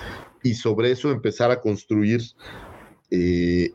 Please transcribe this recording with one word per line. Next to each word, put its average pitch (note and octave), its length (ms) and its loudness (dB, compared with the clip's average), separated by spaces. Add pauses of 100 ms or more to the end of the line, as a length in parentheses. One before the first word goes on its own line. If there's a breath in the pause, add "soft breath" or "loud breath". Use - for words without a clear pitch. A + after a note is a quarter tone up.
(440 loud breath)
y A#2+ 100 2
sobre A2+ 380 0
eso C#3+ 180 -2
empezar A#2+ 400 0
a B2 100 0
construir G#2+ 640 0 (880 loud breath)
eh, F2 640 2